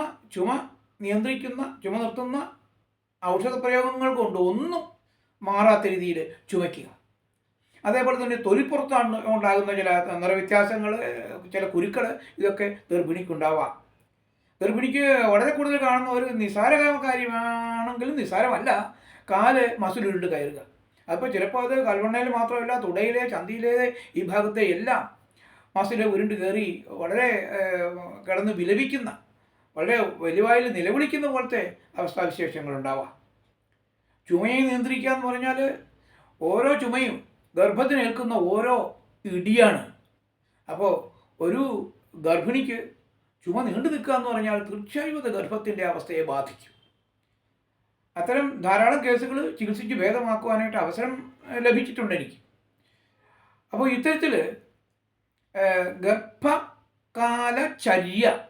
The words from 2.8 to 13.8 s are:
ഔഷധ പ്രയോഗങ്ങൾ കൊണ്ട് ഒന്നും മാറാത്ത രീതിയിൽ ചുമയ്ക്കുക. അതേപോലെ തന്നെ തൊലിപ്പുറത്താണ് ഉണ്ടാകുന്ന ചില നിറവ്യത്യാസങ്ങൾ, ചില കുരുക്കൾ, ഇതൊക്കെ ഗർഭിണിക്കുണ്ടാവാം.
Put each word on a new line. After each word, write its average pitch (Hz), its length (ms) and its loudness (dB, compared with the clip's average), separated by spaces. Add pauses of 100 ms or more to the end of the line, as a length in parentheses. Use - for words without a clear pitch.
ഔഷധ 190 320 0 (100)
പ്രയോഗങ്ങൾ 254 460 2 (100)
കൊണ്ട് 185 180 0 (120)
ഒന്നും 320 320 -4 (600)
മാറാത്ത 208 500 4
രീതിയിൽ 180 260 -2 (320)
ചുമയ്ക്കുക. 175 380 -4 (960)
അതേപോലെ 254 380 2
തന്നെ 240 140 -2 (100)
തൊലിപ്പുറത്താണ് 247 720 2 (160)
ഉണ്ടാകുന്ന 202 460 2
ചില 185 100 0 (320)
നിറവ്യത്യാസങ്ങൾ, 202 680 2 (600)
ചില - 120 -2 (100)
കുരുക്കൾ, 202 300 0 (340)
ഇതൊക്കെ 202 280 2 (240)
ഗർഭിണിക്കുണ്ടാവാം. 165 840 0 (880)